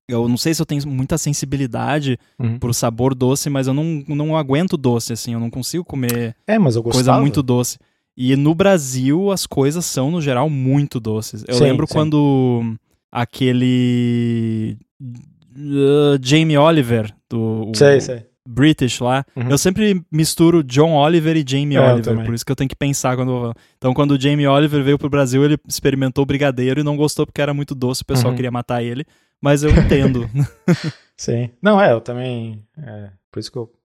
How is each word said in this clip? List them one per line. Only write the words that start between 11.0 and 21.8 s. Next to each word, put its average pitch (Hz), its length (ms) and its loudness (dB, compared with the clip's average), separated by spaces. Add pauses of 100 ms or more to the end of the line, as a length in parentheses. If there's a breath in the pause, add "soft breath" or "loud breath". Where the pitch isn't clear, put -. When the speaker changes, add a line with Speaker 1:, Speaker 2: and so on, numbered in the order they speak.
Speaker 1:
Eu 123 80 -2
Speaker 2:
Sim, 123 80 4
Speaker 1:
lembro 143 240 2
Speaker 2:
sim. - 60 -8
Speaker 1:
quando 135 840 2 (360)
aquele, 120 1700 0 (800)
uh, 143 640 2
Jamie 151 360 4
Oliver, 120 560 2 (160)
do, 110 400 -4
o 110 60 -6
Speaker 2:
Sei, 143 260 6
sei. 117 240 -10 (220)
Speaker 1:
British 127 520 2
lá, 127 240 0 (120)
Speaker 2:
Uhum. 123 140 -4
Speaker 1:
eu 143 80 2
sempre 190 540 0
misturo 165 520 2
John 143 300 2
Oliver 160 440 2
e 151 100 0
Jamie 139 300 0
Speaker 2:
É, - 20 4
eu 135 40 6